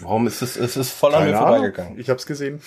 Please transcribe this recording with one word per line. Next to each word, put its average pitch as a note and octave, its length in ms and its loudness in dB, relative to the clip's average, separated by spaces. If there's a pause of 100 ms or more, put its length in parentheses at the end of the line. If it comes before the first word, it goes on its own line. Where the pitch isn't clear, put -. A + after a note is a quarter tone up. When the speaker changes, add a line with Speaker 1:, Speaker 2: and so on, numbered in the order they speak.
Speaker 1:
warum G#2+ 260 0
ist G#2+ 160 -4
das, B2 140 -4
es A#2+ 200 -2
ist C3 140 -2
voll D3 240 2
an D#3 60 6
Speaker 2:
Keine - 120 2
Speaker 1:
mir G#2 60 2
Speaker 2:
Ahnung. C3+ 160 6
Speaker 1:
vorbeigegangen. G2+ 440 -2
Speaker 2:
Ich B2 120 -4
hab's B2+ 160 -4
gesehen. C#3+ 400 -8